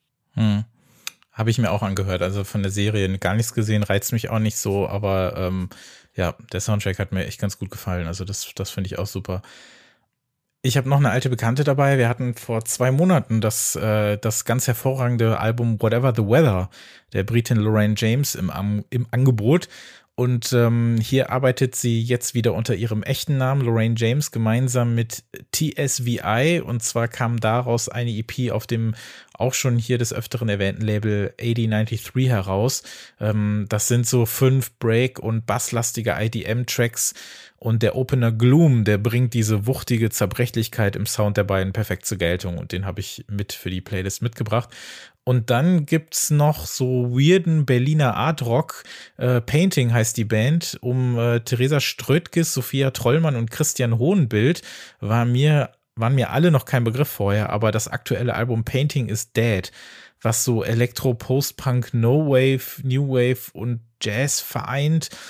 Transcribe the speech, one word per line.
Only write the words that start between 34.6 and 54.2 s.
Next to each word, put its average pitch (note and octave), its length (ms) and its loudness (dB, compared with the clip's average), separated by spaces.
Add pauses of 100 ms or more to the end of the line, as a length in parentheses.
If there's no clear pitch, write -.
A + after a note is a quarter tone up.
Break- A#2 420 0
und A2+ 260 -4
basslastige A#2 720 -2
I G#2+ 100 0
D A2+ 140 -6
M-Tracks. A#2 680 -2 (420)
Und A2+ 280 0
der A2 120 2
Opener B2+ 360 2
Gloom, B2 540 6
der G#2 120 4
bringt A#2 360 0
diese G#2+ 340 2
wuchtige A#2 420 0
Zerbrechlichkeit A2 840 -2
im G#2+ 100 -4
Sound G#2 320 -2
der G#2 60 2
beiden F#2+ 280 0
perfekt F#2+ 340 -4
zur G2+ 120 -4
Geltung. F2 400 -2
Und - 160 -8
den F#2 120 -4
habe G2 140 -6
ich - 300 -12
mit G#2 240 -6
für - 160 -10
die F#2 120 -6
Playlist F#2+ 400 -6
mitgebracht. A#2 480 -2 (560)
Und B2 240 0
dann D3+ 360 2
gibt's - 460 -2
noch D3 340 2
so B2+ 460 0
weirden D#3+ 540 4
Berliner C3 500 2
Art C#3+ 280 0
Rock. A#2+ 400 -2 (340)
Äh, B2 240 2
Painting C#3 500 2
heißt A2+ 240 2
die A#2 80 0
Band. A2 580 0
Um, B2 380 0
äh, A#2 220 2
Theresa C3 400 0
Strötkes, - 720 0
Sophia C3+ 380 0
Trollmann D3+ 440 2
und A#2 160 -4
Christian A#2+ 480 0
Hohenbild C3 640 2 (380)